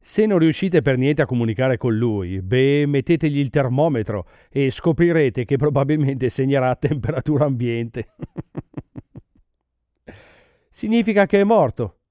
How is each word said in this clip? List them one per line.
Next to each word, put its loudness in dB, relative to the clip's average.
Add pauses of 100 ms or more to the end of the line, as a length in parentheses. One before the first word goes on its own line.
Se 0
non 2
riuscite 2
per 2
niente 2
a 2
comunicare 0
con 0
lui, -2
beh, 2
mettetegli 0
il -2
termometro 0 (240)
e 0
scoprirete 2
che -2
probabilmente 0
segnerà 0
<laughs> -20
temperatura -2
ambiente. -4 (1160)
<laughs> -20
Significa 2
che 2
è 4
morto. 0 (100)